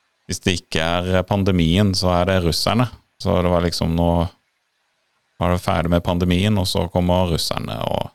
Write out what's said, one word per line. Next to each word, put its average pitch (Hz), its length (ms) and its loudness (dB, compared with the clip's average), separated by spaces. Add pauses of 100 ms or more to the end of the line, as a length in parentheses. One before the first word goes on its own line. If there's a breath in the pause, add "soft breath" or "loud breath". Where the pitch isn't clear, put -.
(300)
«Hvis 92 120 -8
det 92 140 0
ikke - 260 -4
er 90 420 0
pandemien, 95 720 2
så 90 180 0
er 87 140 2
det 92 180 0
russerne.» 101 460 0 (280)
Så 90 240 0
det 90 80 0
var 87 120 2
liksom, 85 340 -2
nå 85 320 2 (1120)
var 87 120 0
det 90 100 -2
ferdig 85 280 -2
med 87 140 0
pandemien, 90 540 0
og 90 100 0
så 90 220 -2
kommer 90 400 2
russerne - 520 -4
og - 340 -4